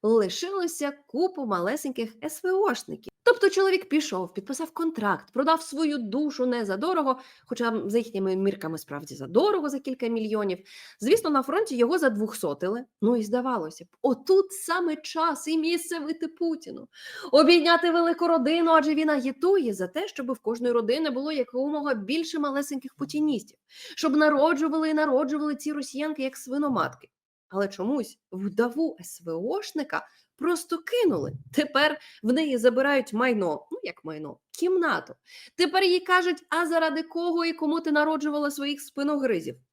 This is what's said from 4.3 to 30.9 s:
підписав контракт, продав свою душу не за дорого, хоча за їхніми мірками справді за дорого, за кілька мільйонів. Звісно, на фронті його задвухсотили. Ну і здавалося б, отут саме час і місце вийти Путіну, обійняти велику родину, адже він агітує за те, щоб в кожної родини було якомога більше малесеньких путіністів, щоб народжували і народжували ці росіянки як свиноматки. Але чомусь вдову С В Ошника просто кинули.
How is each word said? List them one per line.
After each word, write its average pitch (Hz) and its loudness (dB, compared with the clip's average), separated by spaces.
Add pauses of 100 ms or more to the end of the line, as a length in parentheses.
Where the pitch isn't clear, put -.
підписав 277 -8
контракт, 240 -2
продав 320 2
свою 294 -2
душу 254 -4
не 240 -2
за 202 -2
дорого, 277 0 (280)
хоча 226 -2
за 202 0
їхніми 196 -2
мірками 190 -2
справді 143 -12
за 135 -10
дорого, 302 2
за 269 -6
кілька 254 -6
мільйонів. 214 -2 (400)
Звісно, 330 2
на 277 2
фронті 339 -2
його 240 4
задвухсотили. 214 -2 (160)
Ну 226 4
і 226 0
здавалося 214 -4
б, - -20 (140)
отут 381 2
саме 339 -2
час 311 -2
і 320 0
місце 330 -2
вийти 320 -6
Путіну, - -6 (440)
обійняти 330 8
велику 339 4
родину, 330 4
адже 311 4
він 311 2
агітує 277 2
за 180 -4
те, 320 -4
щоб 262 -6
в 240 -4
кожної 240 -2
родини 240 2
було 269 -4
якомога 285 -2
більше 302 -4
малесеньких 277 -4
путіністів, 302 -4 (380)
щоб 285 0
народжували 302 4
і 311 0
народжували 294 0
ці 302 -8
росіянки 285 -6
як 262 -6
свиноматки. 254 -4 (420)
Але 196 -2
чомусь 214 -4 (120)
вдову 233 -2
С - -16
В 165 -4
Ошника 294 -4 (280)
просто 330 -2
кинули. 330 0 (200)